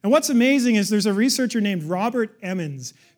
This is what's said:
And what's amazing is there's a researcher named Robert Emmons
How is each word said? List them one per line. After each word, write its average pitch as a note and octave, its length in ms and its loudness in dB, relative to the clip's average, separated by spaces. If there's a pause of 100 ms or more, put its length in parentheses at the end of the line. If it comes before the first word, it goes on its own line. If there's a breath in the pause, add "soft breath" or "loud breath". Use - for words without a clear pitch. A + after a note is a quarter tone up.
And G3+ 100 0
what's D#4 180 2
amazing B3 460 4
is G3+ 140 0
there's G#3 160 0
a G#3 80 2
researcher A#3 480 0
named G3 220 -2
Robert A3 580 -4
Emmons D#3+ 540 -8 (220 soft breath)